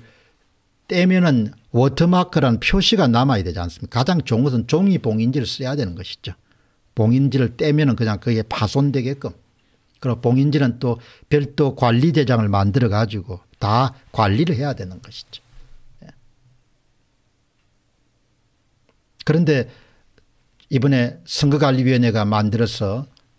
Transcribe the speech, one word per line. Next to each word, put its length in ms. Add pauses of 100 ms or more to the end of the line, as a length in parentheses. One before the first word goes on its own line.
(880)
떼면은 640 (180)
워터마크라는 880
표시가 480
남아야 340
되지 160
않습니까? 420
가장 220
좋은 220
것은 240
종이 320
봉인지를 480
써야 280
되는 200
것이죠. 380 (640)
봉인지를 560
떼면은 400
그냥 240
그게 240
파손되게끔. 880 (720)
그리고 180
봉인지는 600
또 200 (300)
별도 460
관리대장을 720
만들어가지고 920 (180)
다 360 (180)
관리를 440
해야 180
되는 280
것이죠. 400 (600)
예. 40 (3250)
그런데 460 (1000)
이번에 560
선거관리위원회가 1000
만들어서 840 (320)